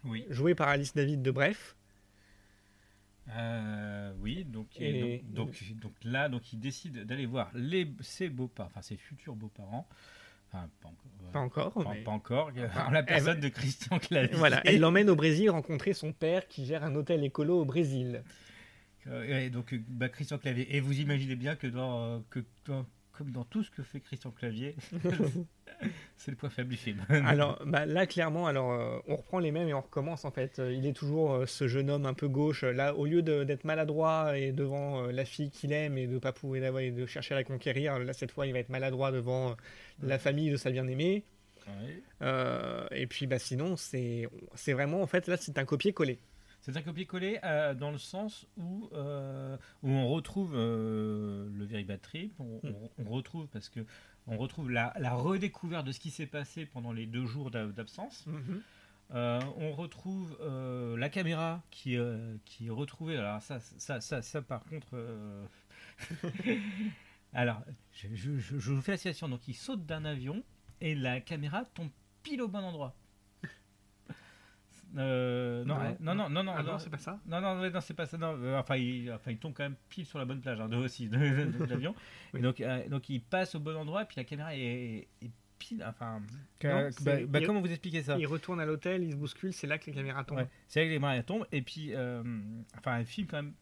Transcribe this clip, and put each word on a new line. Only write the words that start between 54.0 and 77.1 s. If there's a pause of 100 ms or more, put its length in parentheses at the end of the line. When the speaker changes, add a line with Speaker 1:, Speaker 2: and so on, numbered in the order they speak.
Speaker 1:
on
retrouve
la,
la
redécouverte
de
ce
qui
s'est
passé
pendant
les
deux
jours
d'a-,
d'absence.
Speaker 2:
Mhm. (520)
Speaker 1:
Euh, (180)
on
retrouve,
euh,
la
caméra
qui,
euh, (120)
qui
est
retrouvée.
Alors
ça,
ça,
ça,
ça,
par
contre,
euh, (540)
<laughs> (720)
alors, (320)
je,
je,
je,
je
vous
fais
la
situation.
Donc,
il
saute
d'un
avion (380)
et
la
caméra (120)
tombe (320)
pile
au
bon
endroit. (2000)
Euh,
non,
Speaker 2:
Non.
Speaker 1:
ouais,
non,
non,
non,
non,
Speaker 2:
Ah
non,
Speaker 1:
non.
Speaker 2:
c'est
pas
ça ?